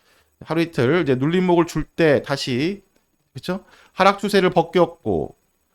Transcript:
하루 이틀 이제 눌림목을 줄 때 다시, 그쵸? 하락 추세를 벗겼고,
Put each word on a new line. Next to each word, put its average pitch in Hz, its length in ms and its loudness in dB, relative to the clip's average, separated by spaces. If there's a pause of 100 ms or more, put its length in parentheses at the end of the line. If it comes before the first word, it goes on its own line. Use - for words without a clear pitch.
(420)
하루 160 200 -4
이틀 165 420 0
이제 135 120 0
눌림목을 170 520 0
줄 156 180 -6
때 147 380 2
다시, 143 600 -4 (500)
그쵸? - 300 -8 (300)
하락 196 260 2
추세를 196 300 2
벗겼고, 165 880 -2 (380)